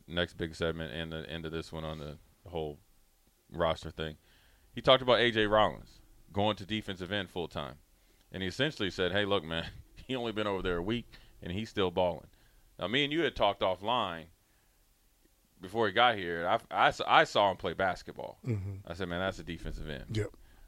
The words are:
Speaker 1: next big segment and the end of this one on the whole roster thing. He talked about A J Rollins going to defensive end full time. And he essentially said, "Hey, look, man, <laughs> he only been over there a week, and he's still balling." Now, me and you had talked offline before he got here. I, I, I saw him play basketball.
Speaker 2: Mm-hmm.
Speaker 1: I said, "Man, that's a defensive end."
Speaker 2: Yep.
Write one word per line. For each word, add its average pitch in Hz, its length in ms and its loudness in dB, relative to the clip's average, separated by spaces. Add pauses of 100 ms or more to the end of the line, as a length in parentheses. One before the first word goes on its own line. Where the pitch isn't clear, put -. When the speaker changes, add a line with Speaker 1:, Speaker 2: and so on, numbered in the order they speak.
Speaker 1:
next 87 300 -2
big 80 180 -6
segment 82 380 -2
and 82 180 -6
the 80 180 -8
end 80 160 -8
of 78 60 -6
this 80 200 -6
one 80 120 -8
on 80 160 -8
the 73 180 -12 (300)
whole 80 320 -6 (720)
roster 80 400 0
thing. 78 260 -6 (560)
He 123 80 -10
talked 131 220 6
about 120 160 6
A 120 120 6
J 107 140 4
Rollins 101 560 4 (320)
going 101 240 2
to 98 80 -12
defensive 92 460 -4
end 98 180 -2
full 85 180 -4
time. 71 280 -8 (560)
And 92 100 -6
he 92 80 -2
essentially 127 400 0
said, 87 220 0
"Hey, 101 140 2
look, 98 180 2
man, 82 260 -4 (180)
<laughs> - 200 -20
he 131 80 -4
only 117 160 -2
been 104 160 -2
over 95 160 0
there 90 140 0
a 85 40 -2
week, 113 240 -2 (360)
and 87 120 -8
he's 110 160 -4
still 92 220 2
balling." 87 360 0 (520)
Now, 90 80 -2
me 131 160 2
and 143 100 -2
you 165 80 0
had 131 140 0
talked 101 260 2
offline 95 640 0 (1400)
before 104 240 0
he 98 80 0
got 117 220 6
here. 85 320 -2 (240)
I, 107 160 4
I, 143 60 4 (140)
I 147 160 8
saw 101 280 4
him 90 60 -4
play 87 160 -2
basketball. - 720 -4
Speaker 2:
Mm-hmm. 98 320 -4 (100)
Speaker 1:
I 85 80 -8
said, 92 140 -6
"Man, 87 100 -2
that's 92 200 -2
a 82 40 -12
defensive 80 460 -8
end." 76 280 -6
Speaker 2:
Yep. 104 120 -2 (380)